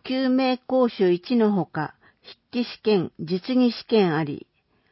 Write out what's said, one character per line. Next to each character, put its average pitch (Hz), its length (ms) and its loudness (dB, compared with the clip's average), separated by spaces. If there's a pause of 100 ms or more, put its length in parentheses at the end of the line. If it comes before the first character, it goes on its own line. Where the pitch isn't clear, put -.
救 262 260 -2
命 254 360 0
講 254 220 2
習 185 240 2
一 175 240 -2
の 220 160 4
ほ 185 140 0
か、 - 300 -10 (560)
筆 247 120 -2
記 - 0 -
試 - 200 -16
験、 202 360 0
実 185 380 -4
技 247 160 4
試 - 120 -16
験 190 300 2
あ 156 80 -2
り。 143 240 -10 (440)